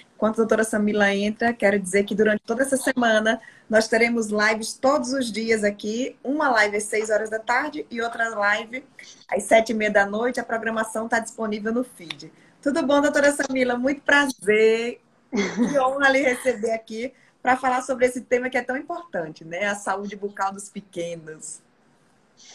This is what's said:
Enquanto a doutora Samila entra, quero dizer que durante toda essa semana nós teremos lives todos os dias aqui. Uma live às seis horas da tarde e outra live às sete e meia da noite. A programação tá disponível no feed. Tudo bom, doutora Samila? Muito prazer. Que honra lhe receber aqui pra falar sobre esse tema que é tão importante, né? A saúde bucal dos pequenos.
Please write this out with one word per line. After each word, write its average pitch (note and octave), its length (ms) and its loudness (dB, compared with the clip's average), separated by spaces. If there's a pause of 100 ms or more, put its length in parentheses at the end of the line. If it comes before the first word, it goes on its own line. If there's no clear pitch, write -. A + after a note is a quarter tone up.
(160)
Enquanto G#3+ 200 0
a - 20 -4
doutora A3 260 4
Samila G#3 500 2
entra, G#3+ 400 -2
quero G3+ 260 2
dizer F#3+ 240 0
que G#3 120 -2
durante G#3+ 300 2
toda A3+ 180 -2
essa C4+ 140 0
semana A3+ 640 2 (280)
nós A3 180 4
teremos A#3 400 2
lives G#3+ 460 0
todos C4 400 2
os B3+ 180 -2
dias A3 320 0
aqui. G#3 600 -2
Uma C#4+ 260 0
live G#3 280 2
às G#3+ 60 -2
seis G#3+ 260 -2
horas G#3+ 200 0
da A3 100 -4
tarde D4 500 -2
e A#3 120 -8
outra A#3 280 -4
live A3 560 -2 (420)
às G3+ 160 -2
sete A3+ 280 4
e A3 40 0
meia G#3+ 160 0
da G3+ 140 6
noite. A#3 340 -4
A A#3 40 -6
programação A3+ 640 -4
tá A#3 100 0
disponível G#3+ 540 -6
no B3 100 -2
feed. D#3 480 -14 (300)
Tudo C#4+ 240 0
bom, C#4+ 160 4
doutora C#4+ 300 4
Samila? C4 460 -2
Muito C#4 240 -2
prazer. A#3 1000 2 (640)
Que C#4 140 0
honra C4+ 300 2
lhe C4+ 120 4
receber B3 500 0
aqui A3+ 420 -8 (280)
pra B3+ 160 2
falar B3+ 240 0
sobre B3+ 240 0
esse B3 160 -2
tema B3 280 -2
que B3+ 80 -2
é A#3+ 60 0
tão B3+ 140 -4
importante, F#3 640 -8
né? E3+ 240 -6
A G3+ 80 -2
saúde G3+ 400 -6
bucal G3 380 -6
dos G3 160 -16
pequenos. E3+ 880 -12 (960)